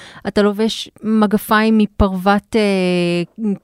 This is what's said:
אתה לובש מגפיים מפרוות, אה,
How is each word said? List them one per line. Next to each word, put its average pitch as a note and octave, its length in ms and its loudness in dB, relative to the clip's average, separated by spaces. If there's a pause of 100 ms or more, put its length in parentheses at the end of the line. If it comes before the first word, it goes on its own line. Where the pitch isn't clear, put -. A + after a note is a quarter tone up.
(300)
אתה G3+ 140 0
לובש G#3 480 -2 (120)
מגפיים A3 760 2
מפרוות, G3+ 800 0
אה, F3+ 920 -2 (140)